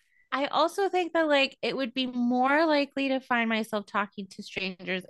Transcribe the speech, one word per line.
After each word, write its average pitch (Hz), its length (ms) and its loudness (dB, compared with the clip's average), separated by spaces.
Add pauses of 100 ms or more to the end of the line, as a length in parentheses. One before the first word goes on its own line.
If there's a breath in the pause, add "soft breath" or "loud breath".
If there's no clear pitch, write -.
(340 soft breath)
I 262 120 -2
also 339 420 0
think 359 240 0
that, 330 160 2
like, 277 340 2
it - 140 -2
would 254 180 -4
be 262 140 -2
more 247 580 2
likely 277 440 0
to 262 100 0
find 233 300 0
myself 220 360 -2
talking 202 420 -6
to - 160 -18
strangers 185 680 -6